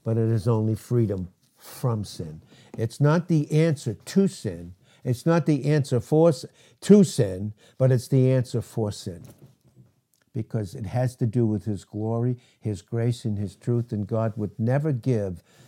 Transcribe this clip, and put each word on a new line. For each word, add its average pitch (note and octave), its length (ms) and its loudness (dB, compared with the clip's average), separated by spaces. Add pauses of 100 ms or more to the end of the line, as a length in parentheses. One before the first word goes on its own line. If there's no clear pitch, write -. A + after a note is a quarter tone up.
but A2+ 120 -2
it A2+ 140 2
is A2 160 0
only A2 300 0
freedom G2+ 540 -2 (280)
from A2+ 460 -4
sin. E2 380 -14 (360)
It's A2+ 220 -4
not D3+ 260 4
the D3+ 240 0
answer D3+ 440 0
to - 340 0
sin. F2 460 -10 (280)
It's B2 220 -4
not E3 220 2
the C#3+ 200 2
answer C#3+ 340 2
for D#3+ 300 4
s-, - 160 -4 (340)
to G3+ 240 8
sin, G#2 480 -2 (260)
but C3 140 4
it's A#2+ 160 0
the C3 240 4
answer B2+ 280 -2
for G#2+ 300 -4
sin. F2 320 -12 (1120)
Because A2 420 -6
it A#2+ 120 -8
has B2 300 -2
to B2 100 0
do A#2 200 2
with G#2+ 180 -2
his G#2 200 -6
glory, A#2 540 -4 (220)
his G#2 220 -6
grace, A#2+ 420 -4
and G#2 140 -4
his G2+ 160 -6
truth, A#2+ 380 -4
and G#2 140 -4
God A2+ 300 -2
would G#2 220 -8
never C#3+ 340 0
give G#2+ 500 -2 (260)